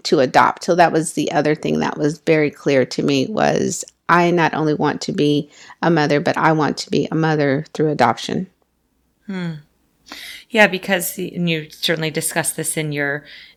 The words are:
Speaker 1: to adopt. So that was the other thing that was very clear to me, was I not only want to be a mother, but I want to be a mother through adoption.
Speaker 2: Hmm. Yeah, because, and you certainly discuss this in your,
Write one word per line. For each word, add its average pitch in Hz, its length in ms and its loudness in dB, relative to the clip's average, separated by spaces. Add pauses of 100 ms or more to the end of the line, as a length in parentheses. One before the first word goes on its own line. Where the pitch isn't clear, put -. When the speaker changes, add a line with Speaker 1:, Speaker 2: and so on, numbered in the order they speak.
Speaker 1:
to 156 160 2
adopt. 127 440 2
So 175 100 0
that 170 180 4
was 160 200 -2
the - 200 -4
other 151 220 2
thing 156 260 -2
that 151 180 -4
was 151 220 -2
very 156 300 2
clear 139 360 0
to - 160 -4
me, 143 240 0
was - 580 0 (240)
I 175 220 4
not 170 240 2
only 151 180 0
want 147 300 -2
to - 100 -6
be 147 380 0 (320)
a 165 80 2
mother, 147 300 2
but - 180 -2
I 156 140 4
want 156 260 0
to - 120 -10
be 147 200 0
a - 40 -4
mother 151 600 0
through 156 160 0
adoption. 131 580 0 (800)
Speaker 2:
Hmm. 180 260 -6 (960)
Yeah, 214 180 4
because, 185 520 -4
and 175 320 -4
you 156 180 -4
certainly 160 420 -4
discuss 156 420 -4
this - 260 -6
in 156 140 -4
your, 143 340 -4 (300)